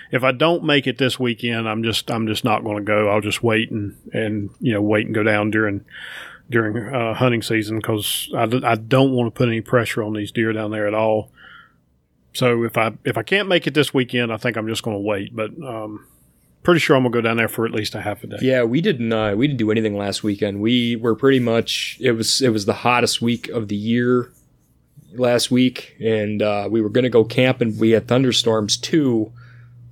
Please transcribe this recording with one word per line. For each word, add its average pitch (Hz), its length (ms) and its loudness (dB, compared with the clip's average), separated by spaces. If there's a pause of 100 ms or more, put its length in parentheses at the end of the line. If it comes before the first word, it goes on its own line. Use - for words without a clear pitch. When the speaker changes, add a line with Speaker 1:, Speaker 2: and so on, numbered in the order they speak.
(120)
Speaker 1:
if 127 140 0
I 131 80 4
don't 160 320 2
make 147 200 2
it 127 120 -2
this 127 200 0
weekend, 117 520 -2
I'm 110 120 -2
just, 113 300 -4
I'm 113 160 -2
just 104 160 -4
not 113 220 0
gonna 104 160 -4
go. 104 260 2
I'll 104 140 2
just 101 200 -4
wait 113 300 0
and, 101 240 -6 (160)
and, 107 380 -4 (100)
you 123 140 0
know, 104 80 0
wait 107 240 2
and - 100 -4
go 107 80 0
down 107 260 2
during, 104 360 -2 (640)
during, 110 300 0 (160)
uh, 113 220 -2
hunting 120 260 2
season, 110 400 -2
'cause - 540 -4
I 117 100 2
d-, 127 180 0
I 117 120 2
don't 131 380 2
wanna 120 180 0
put 127 160 0
any 113 140 -2
pressure 117 420 0
on 107 100 -4
these 104 180 -6
deer 113 220 0
down 107 160 -4
there 107 180 -2
at 104 60 -2
all. 110 380 0 (1000)
So 120 300 0
if 113 140 -2
I, 110 140 2 (120)
if 123 140 -2
I - 60 -4
can't 196 240 0
make 180 180 2
it 143 80 -2
this 147 220 2
weekend, 123 360 0
I 110 60 -4
think 117 180 -4
I'm 110 120 -4
just 110 160 -4
gonna 107 160 -4
wait. 104 360 -4
But, 110 160 -6 (120)
um, 110 420 -12 (560)
pretty 175 180 4
sure 143 160 4
I'm 131 60 6
gonna 123 120 2
go 120 80 2
down 113 160 0
there 117 100 2
for 113 180 -2
at 117 60 -4
least 110 240 -6
a 107 60 -8
half 101 220 -6
a - 40 -16
day. 104 140 -12
Speaker 2:
Yeah, 127 220 2
we 120 160 2
didn't, 127 320 0
uh, 107 240 0
we 123 120 2
didn't 143 100 0
do 107 140 0
anything 107 260 0
last 101 260 -4
weekend. 101 380 -2
We 120 360 0
were 113 180 0
pretty 135 240 4
much, 117 600 -2
it 123 120 2
was, 113 320 0
it 127 60 4
was 107 160 0
the 107 80 2
hottest 120 500 0
week 117 260 -2
of 110 180 -4
the 104 80 -4
year 120 560 0 (800)
last 120 360 0
week, 127 500 0
and, 107 440 -2
uh, 104 260 0
we 110 100 0
were 107 100 0
gonna 123 200 2
go 117 140 6
camping. 120 560 2
We 113 100 4
had 110 180 4
thunderstorms 113 680 2
too, 127 540 0 (600)